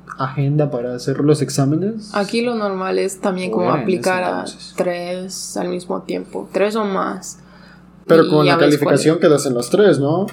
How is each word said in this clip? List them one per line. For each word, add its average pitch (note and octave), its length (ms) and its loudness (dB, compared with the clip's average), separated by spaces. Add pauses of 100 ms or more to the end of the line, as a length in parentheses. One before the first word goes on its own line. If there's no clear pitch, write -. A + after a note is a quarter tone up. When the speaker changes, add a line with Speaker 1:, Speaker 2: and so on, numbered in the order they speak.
(200)
Speaker 1:
agenda C#3 500 0
para B2 240 -4
hacer B2+ 280 -4
los D3 200 4
exámenes. D#3+ 720 -2
Speaker 2:
Aquí G#3 280 -2
lo A#3+ 140 -2
normal F#3+ 440 -2
es F#3 220 -4
también F#3 280 -2
como F3+ 160 0
Speaker 1:
Bueno, E3+ 160 0
Speaker 2:
aplicar F#3 420 0
a F3+ 60 -2 (120)
Speaker 1:
entonces. - 340 -14
Speaker 2:
tres F3+ 840 -6
al F3+ 120 -4
mismo F3+ 340 -6
tiempo, F#3 480 -8
tres G#3 240 0
o A3 100 0
más. F#3+ 540 -6 (640)
Speaker 1:
Pero E3 200 6
Speaker 2:
Y - 40 0
Speaker 1:
con D3+ 160 4
Speaker 2:
ya C#3+ 60 4
Speaker 1:
la - 60 4
Speaker 2:
ves D3 200 4
cuál C#3+ 120 0
Speaker 1:
calificación C#3+ 260 4
Speaker 2:
es. - 60 -2
Speaker 1:
que F3 80 6
das C#3+ 180 4
en B2+ 80 0
las A#2+ 160 -4
tres, F3+ 280 6
¿no? E3 340 0